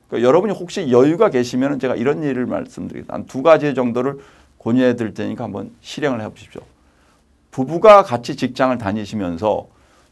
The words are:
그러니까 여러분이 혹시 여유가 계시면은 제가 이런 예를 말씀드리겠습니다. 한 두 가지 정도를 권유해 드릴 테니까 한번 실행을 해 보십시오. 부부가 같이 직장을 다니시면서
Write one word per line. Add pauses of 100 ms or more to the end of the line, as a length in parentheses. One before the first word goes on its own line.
그러니까
여러분이
혹시
여유가
계시면은
제가
이런
예를
말씀드리겠습니다.
한
두
가지
정도를 (400)
권유해
드릴
테니까
한번 (100)
실행을
해
보십시오. (880)
부부가
같이
직장을
다니시면서 (440)